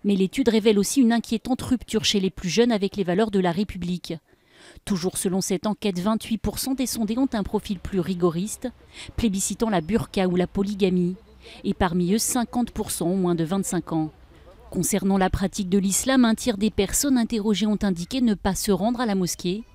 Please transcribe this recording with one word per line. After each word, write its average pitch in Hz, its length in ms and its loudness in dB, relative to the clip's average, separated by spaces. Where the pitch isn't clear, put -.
Mais 202 100 4
l'étude 190 320 2
révèle 220 320 6
aussi 226 220 2
une 226 100 8
inquiétante 233 500 -2
rupture - 440 -2
chez 202 160 2
les 190 80 0
plus 180 200 -6
jeunes 233 220 4
avec 196 240 0
les 202 80 -2
valeurs 190 280 2
de 196 80 2
la 180 120 2
République. 175 600 -4
Toujours 180 320 -2
selon 185 240 0
cette 175 260 -2
enquête, 185 320 -2
vingt-huit 196 380 -2
pour 208 200 -4
cent 262 160 -2
des 254 140 -2
sondés 226 300 -2
ont 262 160 2
un 202 100 -2
profil 196 360 -4
plus 196 200 -4
rigoriste, 180 720 -2
plébiscitant 202 520 0
la 180 120 2
burqa 190 480 0
ou 175 80 0
la 180 100 2
polygamie. 185 680 0
Et 202 80 0
parmi 175 400 0
eux, 226 40 2
cinquante 240 540 -2
pour - 200 -6
cent 165 160 -2
ont 190 100 0
moins 175 180 2
de 165 80 -2
vingt-cinq 180 480 -2
ans. 156 180 -2
Concernant 196 480 0
la 185 120 2
pratique 196 380 -2
de 190 100 2
l'islam, 247 460 2
un 226 100 4
tiers 220 240 -2
des 208 120 0
personnes 254 480 0
interrogées 220 480 0
ont 208 160 2
indiqué 190 400 -2
ne 220 140 4
pas 185 200 -2
se - 160 0
rendre 220 300 0
à 247 40 0
la 202 100 0
mosquée. 185 600 -2